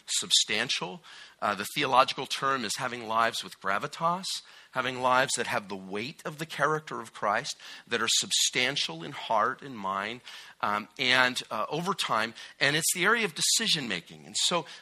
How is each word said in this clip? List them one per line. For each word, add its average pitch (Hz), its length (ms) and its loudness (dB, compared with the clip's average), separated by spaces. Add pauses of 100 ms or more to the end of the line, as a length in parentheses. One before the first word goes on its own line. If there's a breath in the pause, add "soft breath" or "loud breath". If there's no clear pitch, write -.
substantial. 120 960 0 (380 loud breath)
Uh, 104 140 2
the 98 200 -4
theological 131 520 4
term 135 380 0
is 101 140 -2
having 123 280 -6
lives 113 380 2
with - 160 -14
gravitas, 143 640 -2 (460 loud breath)
having 127 280 -2
lives 127 360 4
that 117 100 -2
have 110 220 -2
the 101 80 -6
weight 98 480 -8
of 151 140 -8
the 160 80 -6
character 147 540 -2
of 113 140 -12
Christ, 113 420 0 (300 loud breath)
that 113 160 0
are 113 60 2
substantial 135 920 2
in 156 100 -8
heart 117 500 2
and 131 140 -12
mind, 101 440 -4 (400 loud breath)
um, 104 280 0 (100)
and, 127 420 4 (100)
uh, 110 200 -2
over 175 240 -2
time. 113 400 0 (260 loud breath)
And 143 160 4
it's 160 180 2
the 175 100 0
area 220 200 4
of 165 100 -2
decision 165 540 0
making. 82 380 -8
And 98 100 -8
so 170 300 0 (160 loud breath)